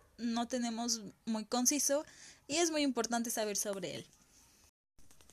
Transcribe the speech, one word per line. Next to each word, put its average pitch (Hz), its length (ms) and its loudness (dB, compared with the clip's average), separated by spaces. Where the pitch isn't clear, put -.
no 233 280 0
tenemos 233 560 -2
muy 220 200 -2
conciso 277 600 2
y 285 120 -2
es 339 120 4
muy 311 120 2
importante 233 500 0
saber 214 240 -2
sobre 196 400 -4
él. - 100 -10